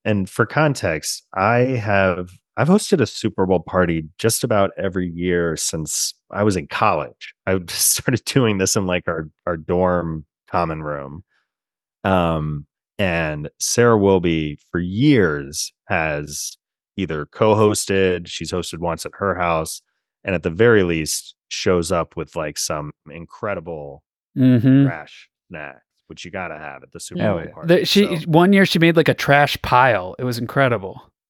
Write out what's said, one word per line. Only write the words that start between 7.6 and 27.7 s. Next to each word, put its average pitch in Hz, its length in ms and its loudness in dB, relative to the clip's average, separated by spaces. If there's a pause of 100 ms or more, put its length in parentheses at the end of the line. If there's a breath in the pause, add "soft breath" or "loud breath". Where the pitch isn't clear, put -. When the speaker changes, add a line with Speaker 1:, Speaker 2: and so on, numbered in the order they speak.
Speaker 1:
<laughs> 85 60 -14
started - 560 -2
doing 113 320 2
this 95 180 0
in, 101 100 0
like, 90 220 -2
our, 85 220 -6 (180)
our 87 100 -4
dorm 85 680 -2 (240)
common 80 340 -4
room. 73 400 -10 (800)
Um, 80 640 0 (320)
and 87 520 -4 (100)
Sarah 117 380 4
Wilby, 85 600 2 (120)
for 85 80 -2
years, 90 920 0 (140)
has 76 720 -4 (400)
either 78 280 -4
co-hosted, 101 1000 2
she's - 240 -10
hosted 87 280 -6
once 82 260 -4
at 82 100 -12
her 98 200 -2
house, 85 460 -2 (420)
and 98 120 -2
at 80 80 -4
the 90 60 -2
very 107 340 4
least, 80 520 -4 (140)
shows 90 420 -2
up 85 240 -2
with, 78 200 -12
like, 78 220 -8
some 76 340 -8 (180)
incredible 80 920 -12 (340)
Speaker 2:
Mm-hmm. 131 480 6
Speaker 1:
trash - 440 -8 (200)
snacks, 73 320 -14 (260)
which 80 180 -18
you 87 60 -16
gotta 87 260 -8
have 69 260 -16
at - 80 -20
the 87 80 -18
Super - 220 -10
Speaker 3:
Hell 104 140 0
Speaker 1:
Bowl 82 100 -6
Speaker 3:
yeah. 78 80 -16
Speaker 1:
party. 165 140 -10 (120)